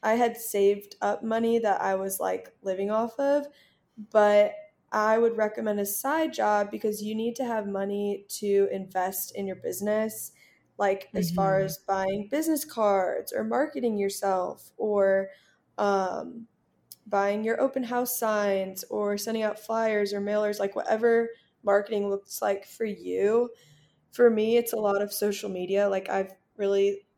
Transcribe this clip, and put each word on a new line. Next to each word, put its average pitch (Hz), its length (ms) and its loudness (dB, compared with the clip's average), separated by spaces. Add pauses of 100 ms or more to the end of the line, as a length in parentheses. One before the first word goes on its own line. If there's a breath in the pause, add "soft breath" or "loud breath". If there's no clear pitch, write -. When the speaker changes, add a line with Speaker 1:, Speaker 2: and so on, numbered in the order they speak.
Speaker 1:
I 220 120 2
had 233 220 2
saved 202 640 0
up 208 220 -2
money 226 360 0
that 208 220 0
I 196 140 0
was, 190 240 -4
like, 185 340 -4 (100)
living 196 280 -2
off 226 280 -2
of, 285 280 0 (640 soft breath)
but 208 440 6 (360)
I 214 280 4
would 226 180 2
recommend 214 440 0
a 202 60 0
side 302 460 -2
job 208 380 2
because 208 320 -4
you 214 120 -4
need 233 220 -2
to 262 80 -2
have 220 220 -2
money 202 580 -4 (140)
to 196 320 2
invest 190 640 -4
in 202 120 -6
your 185 100 -6
business, 214 760 -4 (480 soft breath)
like, 196 360 0
as 175 160 0
far 190 280 2
Speaker 2:
Mm-hmm. 190 60 2
Speaker 1:
as 160 140 -8
buying 196 500 -2
business 311 360 -2
cards 196 680 0
or 220 120 -2
marketing 233 520 -2
yourself 196 800 -4
or, 196 520 2 (500 loud breath)
um, 202 680 -2 (600)
buying 202 380 0
your 226 160 0
open 269 220 0
house 247 360 -2
signs 202 680 0
or 208 320 -2
sending 220 260 -4
out 214 160 -2
flyers 220 540 0
or 202 80 -2
mailers, 208 380 0
like, 196 160 -2
whatever 233 540 2 (340 loud breath)
marketing 202 460 2
looks - 320 -6
like 202 260 0
for - 180 -6
you. 202 640 0 (640 soft breath)
For 240 180 8
me, 220 260 2
it's 233 160 0
a 226 40 -2
lot 202 260 0
of 202 100 -6
social 208 360 -2
media. 190 400 0
Like, 190 200 -2
I've 196 240 -2 (240)
really 196 460 2 (140)